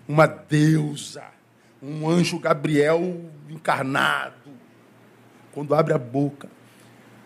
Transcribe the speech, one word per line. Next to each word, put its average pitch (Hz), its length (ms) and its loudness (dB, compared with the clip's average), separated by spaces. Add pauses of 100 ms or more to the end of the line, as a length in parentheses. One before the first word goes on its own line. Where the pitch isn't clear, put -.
uma 151 160 6
deusa, 151 1000 0 (580)
um 156 260 -6
anjo 170 300 2
Gabriel 160 840 0 (300)
encarnado", 139 1000 -2 (1000)
quando 139 220 -4
abre 156 180 2
a 151 60 2
boca. 135 500 -4 (760)